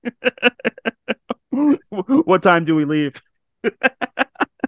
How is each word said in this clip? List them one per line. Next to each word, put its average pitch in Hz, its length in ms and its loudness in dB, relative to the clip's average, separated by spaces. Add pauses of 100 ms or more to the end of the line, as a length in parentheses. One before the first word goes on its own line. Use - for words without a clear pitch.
<laughs> - 1500 -6 (400)
What 196 520 0
time 170 220 4
do 160 120 0
we 151 80 0
leave? 147 360 -2 (420)
<laughs> - 80 -2 (960)